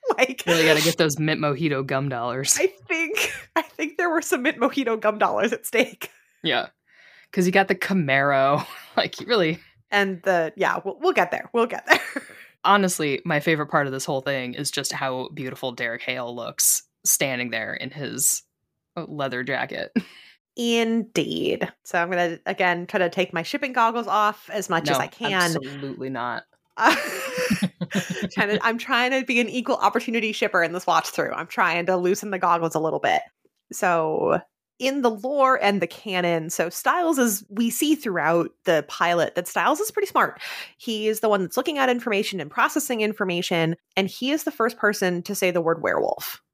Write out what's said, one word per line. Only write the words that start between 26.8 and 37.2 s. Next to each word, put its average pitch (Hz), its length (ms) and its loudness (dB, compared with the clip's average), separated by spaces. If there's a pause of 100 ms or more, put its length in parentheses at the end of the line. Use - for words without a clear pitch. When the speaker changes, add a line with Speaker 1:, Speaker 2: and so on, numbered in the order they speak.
Speaker 1:
<laughs> 508 680 -4 (720)
trying 208 160 0
to, 208 120 2
I'm 226 160 0
trying 254 340 0
to 262 140 0
be 240 140 2
an 233 100 2
equal 247 280 -2
opportunity 226 540 0
shipper 196 320 2
in 165 100 -2
this 180 140 -4
watch 165 220 4
through. - 220 -2
I'm 165 160 -6
trying 175 400 2
to 185 100 2
loosen 185 340 0
the 185 80 -4
goggles 170 360 2
a 151 40 2
little 151 200 0
bit. 90 220 2 (500)
So 170 680 2 (400)
in 269 220 0
the 240 100 4
lore 262 500 2
and 202 200 4
the 170 60 -2
canon, 170 600 -2
so 170 200 -2
Stiles 320 500 0